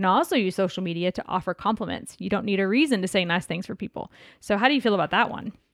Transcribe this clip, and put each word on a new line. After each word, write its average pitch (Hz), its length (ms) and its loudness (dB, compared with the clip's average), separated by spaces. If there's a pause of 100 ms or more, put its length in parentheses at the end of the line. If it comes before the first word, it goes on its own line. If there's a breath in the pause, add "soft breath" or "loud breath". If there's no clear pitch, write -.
can 190 40 0
also 262 300 4
use 190 200 2
social 185 280 -2
media 175 280 -2
to - 160 -8
offer 180 260 -4
compliments. - 640 -4
You 185 100 -8
don't 202 160 -2
need 196 140 0
a 196 80 2
reason 240 340 4
to 185 60 -2
say 185 180 2
nice 170 200 0
things 170 200 -6
for 185 100 -8
people. - 360 -10 (280 loud breath)
So 208 180 0
how 226 100 4
do 285 80 6
you 269 60 2
feel 220 120 2
about 165 180 0
that 214 200 2
one? - 200 -8 (220)